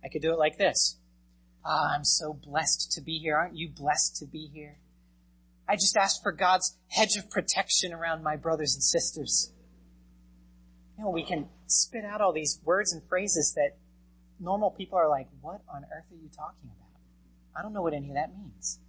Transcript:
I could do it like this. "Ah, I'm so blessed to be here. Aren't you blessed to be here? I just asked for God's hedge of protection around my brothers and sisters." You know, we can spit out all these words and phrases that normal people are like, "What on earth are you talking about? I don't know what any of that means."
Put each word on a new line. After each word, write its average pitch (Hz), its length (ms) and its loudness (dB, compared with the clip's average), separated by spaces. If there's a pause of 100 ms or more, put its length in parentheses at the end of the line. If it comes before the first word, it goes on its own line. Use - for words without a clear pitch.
I 139 60 -10
could 151 120 -6
do 160 120 2
it 165 60 0
like 151 180 4
this. - 400 2 (640)
"Ah, 156 300 0
I'm 147 100 -2
so 151 300 0
blessed 143 580 -2
to 151 100 -6
be 160 180 -6
here. 151 180 0
Aren't 170 180 0
you 160 140 -6
blessed 147 480 0
to 151 80 -10
be 151 220 -12
here? 147 320 -18 (880)
I 208 80 2
just - 200 2
asked 196 260 2
for 180 120 -2
God's 185 440 2 (120)
hedge - 260 4
of 202 140 -8
protection - 640 0
around 165 300 -4
my 156 120 0
brothers 156 400 0
and 135 80 -4
sisters." - 680 0 (1400)
You 214 80 -8
know, 202 40 0
we 165 140 -2
can 156 260 -4 (160)
spit - 400 0
out 208 160 -4
all 190 120 4
these 156 300 -2
words 196 300 2
and 160 140 -8
phrases 185 480 0
that 143 220 2 (600)
normal 196 320 2
people 190 260 -4
are 165 120 6
like, 135 180 0 (140)
"What 180 260 -12
on 143 180 -14
earth 160 260 -14
are 180 40 -20
you 160 140 -20
talking 151 400 -16
about? - 300 -20 (560)
I 151 60 -10
don't 214 120 -10
know 202 80 -4
what 165 120 0
any 143 160 -6
of 139 60 -6
that 165 220 -4
means." 165 520 -10